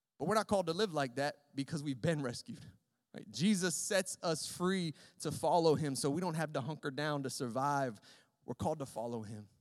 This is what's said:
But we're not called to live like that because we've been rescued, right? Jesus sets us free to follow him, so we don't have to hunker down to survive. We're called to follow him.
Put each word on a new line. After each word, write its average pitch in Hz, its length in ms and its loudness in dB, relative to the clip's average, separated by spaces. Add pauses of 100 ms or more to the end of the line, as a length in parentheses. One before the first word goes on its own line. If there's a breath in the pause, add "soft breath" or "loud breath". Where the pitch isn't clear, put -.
(180)
But 151 100 -2
we're 208 60 4
not 214 120 4
called 190 220 4
to 165 40 2
live 180 220 0
like 135 220 0
that 143 200 0 (180)
because 143 280 -4
we've 135 180 -2
been 151 220 2
rescued, - 380 -6 (540)
right? - 160 -14
Jesus 175 440 2
sets - 480 0
us 165 240 0
free 180 480 0 (260 loud breath)
to 156 100 -2
follow 160 440 6
him, 139 200 0
so 139 140 0
we 151 140 0
don't 170 140 -2
have 156 180 -2
to 135 80 -2
hunker 143 280 -6
down 143 340 -2
to 131 40 -4
survive. 131 720 0 (460 loud breath)
We're 123 80 -6
called 165 240 -2
to 139 80 -6
follow 120 340 -6
him. 107 240 -10 (160)